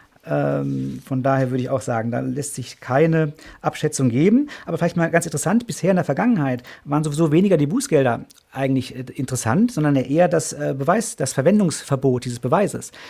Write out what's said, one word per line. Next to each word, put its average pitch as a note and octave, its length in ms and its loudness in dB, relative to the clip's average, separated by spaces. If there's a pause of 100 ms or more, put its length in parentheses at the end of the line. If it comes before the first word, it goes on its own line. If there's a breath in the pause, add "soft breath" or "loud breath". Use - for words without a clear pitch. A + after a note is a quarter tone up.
(260 loud breath)
Ähm, C#3 760 -4
von C3 180 -4
daher C3+ 280 0
würde B2+ 120 -2
ich B2+ 60 -4
auch C3 140 -2
sagen, A#2 280 -4
da B2 100 -4
lässt C3 340 -6
sich - 260 -12
keine D#3 540 2 (260 loud breath)
Abschätzung D3+ 480 -2
geben. G#3+ 400 4 (160 loud breath)
Aber E3 140 -6
vielleicht F3 180 0
mal E3 140 0
ganz E3 160 0
interessant, F3+ 400 0
bisher E3 240 -2
in F#3 60 4
der E3+ 100 2
Vergangenheit D3 560 0 (240 loud breath)
waren D3 180 0
sowieso D#3 260 2
weniger F3+ 280 4
die C#3+ 80 4
Bußgelder C#3 580 0 (260)
eigentlich, C3 460 -2
äh, B2+ 80 -8 (120)
interessant, C3+ 560 0
sondern D3 240 2
eher C#3 320 2
das, E3 260 -2
äh, D3 240 -4
Beweis-, F3 380 0
das C#3 180 -4
Verwendungsverbot C#3 880 2
dieses A#2+ 140 -6
Beweises. E3+ 520 -2 (200 loud breath)